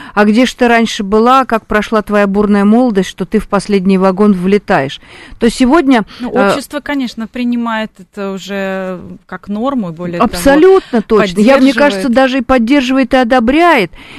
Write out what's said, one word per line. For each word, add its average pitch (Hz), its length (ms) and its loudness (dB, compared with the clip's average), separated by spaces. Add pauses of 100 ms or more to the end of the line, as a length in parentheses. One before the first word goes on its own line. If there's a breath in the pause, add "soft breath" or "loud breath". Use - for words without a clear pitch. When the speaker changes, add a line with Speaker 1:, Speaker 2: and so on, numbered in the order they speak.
(140 loud breath)
Speaker 1:
«А 208 120 2
где 220 200 4
ж - 100 -2
ты 240 120 0
раньше 226 360 0
была, 226 420 2
как 220 220 -4
прошла 214 340 -2
твоя 208 260 0
бурная 202 380 2
молодость, 214 440 2
что - 160 -10
ты 214 140 -2
в - 80 -6
последний 196 500 0
вагон 190 360 2
влетаешь?» 180 680 -2 (400 loud breath)
То 233 100 0
сегодня, 262 540 2 (160)
Speaker 2:
Ну, 240 140 -8
Speaker 1:
э, 202 160 0
Speaker 2:
общество, 285 320 -6
конечно, 254 460 -8
принимает 233 720 -6
это 196 320 -10
уже 190 680 -8 (260)
как - 220 -18
норму, 214 420 -4
и 160 40 -10
более 175 240 -10
того, 214 80 0
Speaker 1:
Абсолютно 294 760 2
точно. 208 380 0
Я, 262 180 4
мне 269 160 4
Speaker 2:
поддерживает. - 40 -10
Speaker 1:
кажется, 285 320 0
даже 262 300 2
и - 20 -2
поддерживает, 262 720 0
и 262 40 4
одобряет. 254 760 2 (280 loud breath)